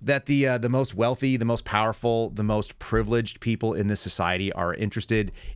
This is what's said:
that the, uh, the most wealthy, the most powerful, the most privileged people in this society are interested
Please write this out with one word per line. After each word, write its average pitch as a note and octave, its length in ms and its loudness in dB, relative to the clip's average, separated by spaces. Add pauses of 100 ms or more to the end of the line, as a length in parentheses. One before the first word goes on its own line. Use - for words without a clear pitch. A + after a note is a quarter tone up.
that C#3 240 0
the, C#3 200 2
uh, B2+ 120 2
the A#2+ 120 0
most C3 240 0
wealthy, B2 440 0
the A#2 80 0
most A#2 180 0
powerful, A2+ 680 2
the G#2+ 120 -4
most G#2+ 360 0
privileged A2 600 0
people A2 340 -2
in G2+ 140 0
this G#2 140 0
society F#2 500 0
are F2 220 -2
interested G#2 580 -2 (240)